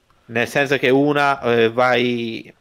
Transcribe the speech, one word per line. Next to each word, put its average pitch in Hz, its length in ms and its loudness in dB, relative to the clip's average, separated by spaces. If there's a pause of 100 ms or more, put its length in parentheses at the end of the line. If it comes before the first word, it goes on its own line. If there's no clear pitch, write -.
(260)
Nel 117 220 -4
senso 139 300 0
che 127 120 0
una, 143 520 2
eh, 117 280 2
vai, 120 920 -2